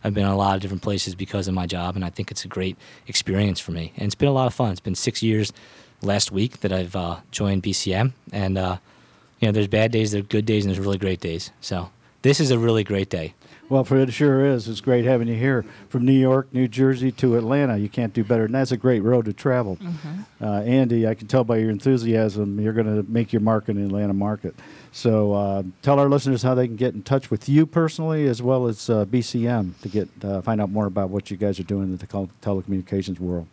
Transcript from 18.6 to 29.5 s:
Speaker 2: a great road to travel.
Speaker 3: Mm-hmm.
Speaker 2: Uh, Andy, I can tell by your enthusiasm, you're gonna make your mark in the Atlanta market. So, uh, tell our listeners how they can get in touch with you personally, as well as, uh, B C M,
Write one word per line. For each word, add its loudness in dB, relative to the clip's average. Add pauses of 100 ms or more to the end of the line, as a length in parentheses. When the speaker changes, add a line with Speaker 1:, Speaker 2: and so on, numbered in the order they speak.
Speaker 2:
a -2
great 2
road 2
to -4
travel. -2
Speaker 3:
Mm-hmm. -10
Speaker 2:
Uh, -2
Andy, 2
I 0
can -10
tell 2
by 0
your 2
enthusiasm, 0
you're 0
gonna 0
make -2
your 2
mark 2
in 0
the -2
Atlanta -2
market. -4 (360)
So, 2
uh, 0 (200)
tell 4
our 4
listeners 2
how 2
they 2
can -6
get -2
in -10
touch -2
with -4
you 6
personally, -2
as -2
well 2
as, -6
uh, 4
B 0
C -2
M, -2